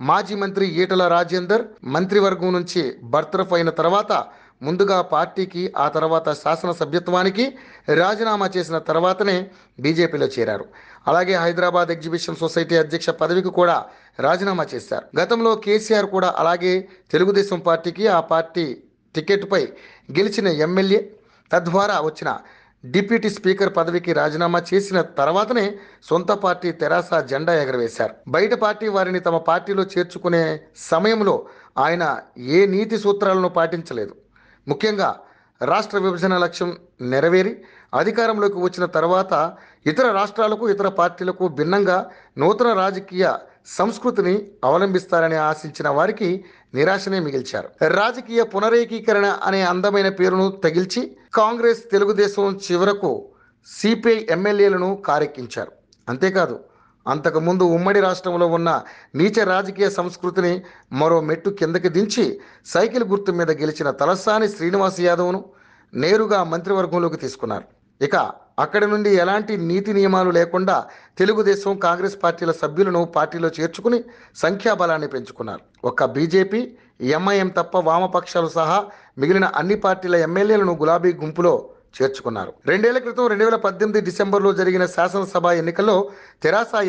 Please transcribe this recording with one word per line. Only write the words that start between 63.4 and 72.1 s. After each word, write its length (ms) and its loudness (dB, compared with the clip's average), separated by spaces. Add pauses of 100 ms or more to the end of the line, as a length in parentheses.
గెలిచిన 280 -2 (120)
తలసాని 520 2
శ్రీనివాస్ 540 -2
యాదవ్ను 340 0 (600)
నేరుగా 360 2 (140)
మంత్రివర్గంలోకి 720 0
తీసుకున్నారు. 440 -8 (340)
ఇక 140 2 (480)
అక్కడి 300 2
నుండి 180 2 (120)
ఎలాంటి 300 0 (160)
నీతి 280 0
నియమాలు 420 4
లేకుండా 380 2 (420)
తెలుగుదేశం, 540 2 (120)
కాంగ్రెస్ 380 0